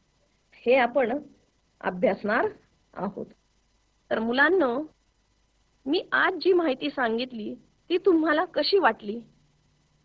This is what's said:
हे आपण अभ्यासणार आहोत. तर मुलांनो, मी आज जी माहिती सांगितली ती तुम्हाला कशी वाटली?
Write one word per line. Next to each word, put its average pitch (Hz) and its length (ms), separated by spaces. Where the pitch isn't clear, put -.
हे 240 220
आपण 247 440
अभ्यासणार 202 640
आहोत. - 320
तर 240 80
मुलांनो, 269 640
मी 285 260
आज 330 220
जी 359 200
माहिती 294 360
सांगितली 240 640
ती 339 80
तुम्हाला 330 480
कशी 311 320
वाटली? 226 440